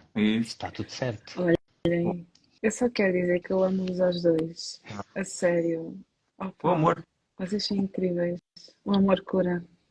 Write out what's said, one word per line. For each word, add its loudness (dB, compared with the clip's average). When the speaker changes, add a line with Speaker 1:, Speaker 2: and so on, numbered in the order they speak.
Speaker 1:
Isso. 0
Speaker 2:
Está -10
tudo -8
certo. -6
Speaker 3:
Olhem, 0
eu 2
só 0
quero 2
dizer 2
que -6
eu 2
amo-vos 0
aos 2
dois. 0
A -4
sério. -2
Opa, -6
Speaker 1:
O 4
amor. 2
Speaker 3:
vocês -4
são -2
incríveis. -2
O 0
amor 4
cura. 0